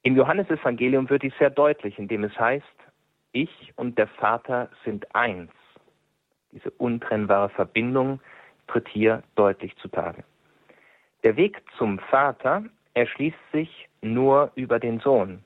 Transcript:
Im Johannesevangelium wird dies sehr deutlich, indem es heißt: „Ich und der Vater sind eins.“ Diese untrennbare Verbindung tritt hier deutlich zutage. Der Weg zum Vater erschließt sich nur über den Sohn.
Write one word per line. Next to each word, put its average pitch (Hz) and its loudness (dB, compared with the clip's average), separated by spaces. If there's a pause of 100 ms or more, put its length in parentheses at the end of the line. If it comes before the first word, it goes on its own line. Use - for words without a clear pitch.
Im 131 2
Johannesevangelium 135 2
wird 139 2
dies 135 -6
sehr 143 4
deutlich, 143 0
indem 104 -4
es 104 -6
heißt: 123 -2 (680)
„Ich - -6
und 120 -6
der 107 2
Vater 120 -2 (160)
sind 104 -8
eins.“ 95 -2 (1000)
Diese - -12
untrennbare 107 0
Verbindung 127 -2 (480)
tritt - -2
hier 110 0 (100)
deutlich 98 0
zutage. 85 -8 (1040)
Der 110 4
Weg 202 0 (140)
zum 101 -2
Vater 139 0 (320)
erschließt 135 -4
sich - -6 (120)
nur 131 2
über 120 -2
den 113 -4
Sohn. 98 0